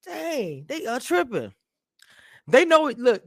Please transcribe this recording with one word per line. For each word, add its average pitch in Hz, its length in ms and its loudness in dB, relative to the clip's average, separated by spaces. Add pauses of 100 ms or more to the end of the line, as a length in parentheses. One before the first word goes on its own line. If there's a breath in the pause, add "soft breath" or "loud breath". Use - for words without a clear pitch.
Dang, 294 600 -8
they 294 200 -8
are 233 120 -4
tripping. 240 540 -4 (960 soft breath)
They 262 160 6
know 320 240 4
it. 233 100 -6
Look, 240 280 2